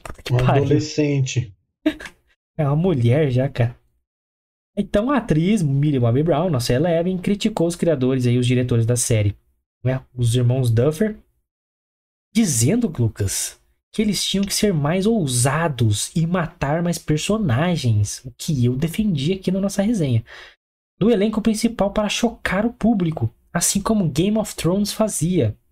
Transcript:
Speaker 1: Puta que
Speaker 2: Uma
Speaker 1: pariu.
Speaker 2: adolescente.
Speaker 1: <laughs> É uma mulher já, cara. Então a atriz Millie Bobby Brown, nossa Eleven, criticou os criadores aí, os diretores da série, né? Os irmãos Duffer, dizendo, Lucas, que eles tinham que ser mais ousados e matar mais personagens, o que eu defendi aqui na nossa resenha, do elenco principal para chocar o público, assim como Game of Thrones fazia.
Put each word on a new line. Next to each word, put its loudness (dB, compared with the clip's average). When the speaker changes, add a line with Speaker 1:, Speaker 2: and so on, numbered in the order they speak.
Speaker 1:
Puta -14
que -6
Speaker 2:
Uma 2
Speaker 1:
pariu. 4
Speaker 2:
adolescente. 0
Speaker 1:
<laughs> -6
É 0
uma 2
mulher 2
já, 2
cara. -2
Então 0
a 2
atriz 2
Millie 2
Bobby 2
Brown, 0
nossa 0
Eleven, 0
criticou 0
os -2
criadores 0
aí, 2
os 2
diretores 2
da 0
série, 0
né? -4
Os 0
irmãos 2
Duffer, 0
dizendo, 2
Lucas, -4
que -2
eles 0
tinham -2
que -6
ser 2
mais 0
ousados 0
e 0
matar -2
mais -2
personagens, 0
o -16
que -2
eu 0
defendi -2
aqui -4
na 0
nossa -2
resenha, 0
do 2
elenco 2
principal 0
para 0
chocar -2
o -2
público, 0
assim -2
como 0
Game 0
of -4
Thrones 0
fazia. -2